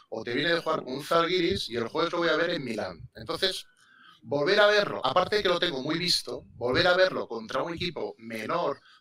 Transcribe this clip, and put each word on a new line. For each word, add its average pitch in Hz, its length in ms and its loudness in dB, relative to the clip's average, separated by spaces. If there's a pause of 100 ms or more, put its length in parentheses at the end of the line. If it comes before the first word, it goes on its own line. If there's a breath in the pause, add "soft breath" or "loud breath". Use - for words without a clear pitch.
o 110 160 -8
te - 80 -6
viene 165 220 0
de 165 60 0
jugar 151 220 -2
con 127 120 -8
un 139 100 -8
Zalgiris, 170 640 2
y 113 80 -6
el 113 120 -2
jueves 165 240 -2
lo 175 60 -4
voy 170 120 2
a 160 60 2
ver 170 140 0
en 170 140 -4
Milán. 104 340 -6 (160)
Entonces, 170 520 -4 (540 soft breath)
volver 147 400 2
a 208 60 8
verlo, 208 380 4
aparte 185 320 2
de 214 60 2
que 190 60 2
lo 175 120 2
tengo 170 200 -2
muy 151 160 -2
visto, 160 460 -2 (140)
volver 135 320 2
a 180 80 6
verlo 151 320 2
contra 113 340 -4
un 170 100 -4
equipo 151 460 -6
menor, 123 640 -4 (200 soft breath)